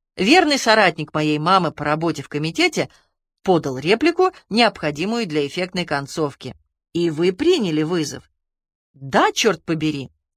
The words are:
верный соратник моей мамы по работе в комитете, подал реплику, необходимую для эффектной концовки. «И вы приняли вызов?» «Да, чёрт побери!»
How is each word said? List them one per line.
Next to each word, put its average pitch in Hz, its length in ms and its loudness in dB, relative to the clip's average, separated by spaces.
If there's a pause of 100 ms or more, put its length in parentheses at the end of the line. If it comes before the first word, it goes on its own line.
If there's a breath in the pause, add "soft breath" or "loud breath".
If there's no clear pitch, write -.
(180)
верный 294 400 4
соратник 202 560 2
моей 151 260 0
мамы 170 320 2
по 147 140 -10
работе 156 360 -2
в - 80 -14
комитете, 165 600 -2 (520 soft breath)
подал 147 360 0
реплику, 302 540 2 (180 loud breath)
необходимую 208 800 0
для 147 200 -2
эффектной 180 380 -6
концовки. 139 720 -6 (360)
«И 170 180 0
вы 165 220 0
приняли 202 520 2
вызов?» 156 460 -4 (640)
«Да, 196 380 0
чёрт 190 320 0
побери!» 156 480 -4 (240)